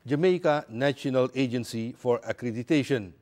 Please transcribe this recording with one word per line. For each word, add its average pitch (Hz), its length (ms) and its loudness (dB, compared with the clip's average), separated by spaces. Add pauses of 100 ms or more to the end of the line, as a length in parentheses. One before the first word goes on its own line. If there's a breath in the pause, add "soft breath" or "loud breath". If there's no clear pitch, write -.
Jamaica 156 640 2
National 131 640 0
Agency 120 680 -2
for 120 240 0
Accreditation. 120 1000 -2